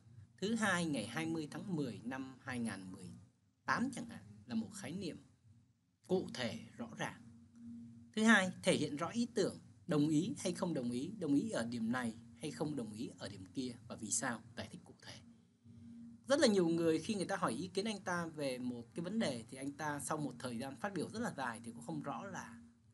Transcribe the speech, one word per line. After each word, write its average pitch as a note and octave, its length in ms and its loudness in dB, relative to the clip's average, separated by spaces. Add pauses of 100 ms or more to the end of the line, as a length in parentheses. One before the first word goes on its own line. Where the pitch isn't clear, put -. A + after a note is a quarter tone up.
(380)
Thứ G#3+ 160 0
hai F#3+ 300 4
ngày D3 220 0
hai D#3+ 200 -2
mươi D#3+ 240 -2
tháng F#3 260 -4
mười A#2 280 -2
năm C3 360 -6
hai B2+ 180 -4
ngàn F#2+ 340 -4
mười F2+ 180 -12 (540)
tám F#3+ 300 2
chẳng - 120 -6
hạn, A2+ 180 -14 (220)
là B2 80 -4
một A2 200 -2
khái C3 180 -8
niệm F3+ 240 -4 (880)
cụ F#3 280 2
thể A#2 260 -2 (160)
rõ A#2 120 -6 (100)
ràng. C3 240 -4 (920)
Thứ G#3+ 60 2
hai, G3+ 280 10 (120)
thể D#3+ 140 8
hiện D3 200 2
rõ E3+ 120 0
ý A#3 260 0
tưởng, D3+ 240 2 (280)
đồng D3+ 220 6
ý D#3+ 300 4
hay F#3 140 0
không F3 220 0
đồng B2 160 0
ý, C3+ 280 -2
đồng D3 160 4
ý B2+ 160 4
ở B2 140 0
điểm A#2 280 0
này A#2+ 220 0 (260)
hay D3+ 100 -4
không D3+ 260 -2
đồng G#2+ 160 -4
ý A#2 260 -6
ở G#2 100 -6
điểm F#2+ 160 -12 (100)
kia B2 200 -4 (140)
và A#2 80 -8
vì G#2 140 -6
sao, B2 320 0 (140)
giải A2 140 -6
thích - 140 -14
cụ - 180 -18
thể. - 180 -14 (1080)
Rất C#4+ 120 6
là D4 60 10
nhiều F#3+ 220 8
người E3 300 6
khi G#3 160 -2
người F3 120 0
ta F#3+ 100 0
hỏi E3 160 2
ý D#3 160 -2
kiến F#3+ 160 -2
anh G#3 160 -2
ta F3 260 -2
về C#3+ 320 -2
một B2 360 -6
cái E3+ 100 -2
vấn G#3+ 140 -2
đề C3+ 320 0
thì C3+ 60 -12
anh C#3 160 -4
ta D3 280 -2
sau D#3+ 160 -2
một C#3 220 -2
thời B2 200 -4
gian C3+ 180 -6
phát G3+ 180 -4
biểu - 160 -2
rất G#3+ 100 -6
là G#3+ 160 -2
dài A#2+ 280 -4
thì A#2 80 -10
cũng - 100 -12
không D3+ 200 -4
rõ C#3+ 220 -6
là D#3 360 -10 (340)